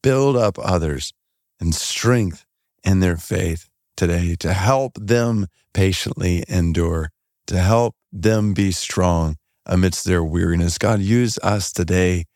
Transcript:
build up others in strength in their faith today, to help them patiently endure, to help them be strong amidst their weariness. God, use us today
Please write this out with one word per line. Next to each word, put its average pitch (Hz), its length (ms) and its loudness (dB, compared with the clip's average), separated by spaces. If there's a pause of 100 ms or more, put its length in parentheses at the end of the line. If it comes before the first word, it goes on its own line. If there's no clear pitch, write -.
build 135 340 2
up 107 240 0
others 82 540 -2 (460)
in 85 120 -2
strength 107 760 -2 (380)
in 95 160 4
their 90 180 2
faith 85 500 -4 (300)
today, 85 380 0
to 82 180 -2
help 127 460 0
them 113 480 0 (260)
patiently 90 760 0
endure, 82 640 0 (380)
to 95 100 -2
help 110 380 2 (160)
them 107 420 0
be 98 180 2
strong 85 640 0 (300)
amidst 92 400 0
their 87 180 2
weariness. 85 540 0
God, 107 220 0
use 113 400 0
us 98 320 -2
today 90 540 0 (100)